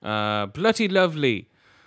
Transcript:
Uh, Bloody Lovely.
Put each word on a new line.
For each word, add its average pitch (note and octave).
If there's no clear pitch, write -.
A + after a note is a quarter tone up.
Uh, G#2+
Bloody G#3
Lovely. D#3